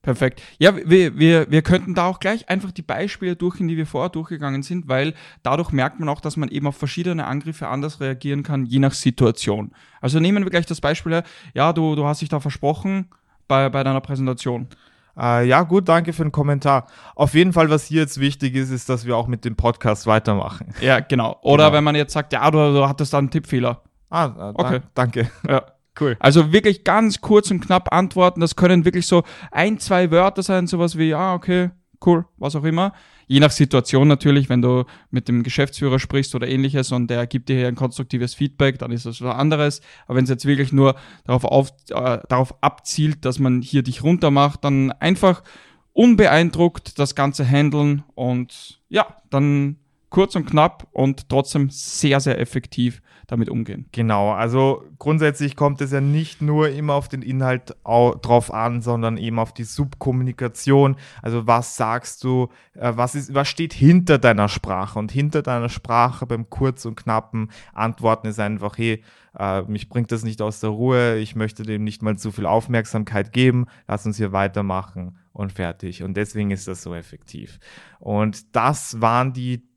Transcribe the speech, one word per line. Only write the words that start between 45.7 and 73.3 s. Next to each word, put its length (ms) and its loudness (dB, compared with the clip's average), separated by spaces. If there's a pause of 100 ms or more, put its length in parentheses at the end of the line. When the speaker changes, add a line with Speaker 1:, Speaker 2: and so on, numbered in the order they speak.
Speaker 1:
unbeeindruckt 920 4
das 160 -2
Ganze 300 -2
handeln 580 2 (120)
und 760 -6
ja, 160 0 (240)
dann 480 0 (320)
kurz 260 0
und 100 -2
knapp 460 2
und 380 -2
trotzdem 400 0
sehr, 500 -2
sehr 200 -2
effektiv, 600 -4 (260)
damit 220 -2
umgehen. 420 -8
Speaker 2:
Genau, 400 0
also 520 0 (160)
grundsätzlich 560 -2
kommt 260 0
es 100 -4
ja 100 -2
nicht 400 -2
nur 280 2
immer 240 -4
auf 140 -2
den 140 -10
Inhalt 600 -4
au-, 320 2
drauf 380 0
an, 280 -4
sondern 360 -4
eben 220 -4
auf 140 -4
die 100 -12
Subkommunikation. 1300 0 (240)
Also 260 -4
was 280 2
sagst 480 -6
du, 260 -2 (240)
äh, 220 -4
was 200 -2
ist, 180 -10
was 140 0
steht 260 -6
hinter 440 6
deiner 320 4
Sprache? 500 -6
Und 120 -8
hinter 300 -2
deiner 280 -6
Sprache 560 -2
beim 240 -8
kurz 360 -4
und 100 -10
knappen 540 -6 (240)
Antworten 540 -2
ist 120 -8
einfach, 380 -6
hey, 260 -4 (340)
äh, 260 -4
mich 260 -10
bringt 220 -4
das 120 -6
nicht 180 -8
aus 180 -6
der 100 -4
Ruhe, 480 0
ich 180 -8
möchte 280 -6
dem 200 -6
nicht 180 -8
mal 160 -2
zu 140 -10
viel 140 -8
Aufmerksamkeit 880 -2